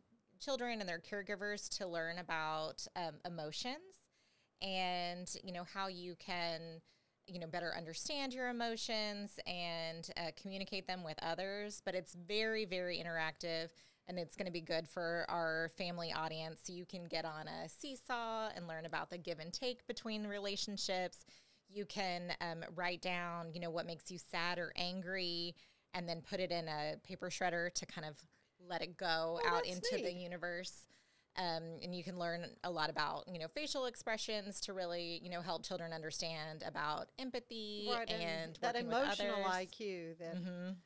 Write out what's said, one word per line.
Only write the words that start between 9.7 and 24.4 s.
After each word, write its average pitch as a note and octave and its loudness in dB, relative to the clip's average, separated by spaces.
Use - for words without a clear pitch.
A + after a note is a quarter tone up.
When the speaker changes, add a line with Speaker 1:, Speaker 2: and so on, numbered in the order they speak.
Speaker 1:
uh, E3+ -2
communicate F#3+ -4
them F#3 -2
with D#3 -4
others. G3 0
But F#3+ 0
it's F3+ -2
very, G#3+ 2
very F3+ 2
interactive, E3 0
and F3+ -2
it's E3+ -2
gonna F#3 0
be E3+ 0
good E3 2
for E3+ 2
our E3 4
family F3 0
audience. D#3+ 0
So F3+ -6
you F3 -6
can F3 -6
get E3 0
on D#3 -4
a E3 -4
seesaw A#3 -2
and F3 -6
learn D#3+ -4
about D#3+ 0
the F3+ -4
give E3 -2
and E3 -8
take B3 -2
between A3 -2
relationships. G3+ 0
You G3+ -4
can, F3 0
um, E3 0
write F3 2
down, F3 0
you F3 -4
know, E3+ 0
what E3 2
makes E3 -6
you F3+ -6
sad F3 2